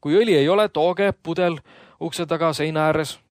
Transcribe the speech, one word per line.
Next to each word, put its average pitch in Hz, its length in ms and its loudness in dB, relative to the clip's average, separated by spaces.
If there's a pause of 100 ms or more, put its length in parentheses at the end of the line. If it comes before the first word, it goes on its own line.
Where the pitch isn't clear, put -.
Kui 147 140 0
õli 220 220 4
ei 143 120 2
ole, 202 240 2
tooge 180 400 0
pudel 165 460 -4 (400)
ukse 165 260 -6
taga 160 300 -2
seina 156 320 -2
ääres. 156 300 -2 (140)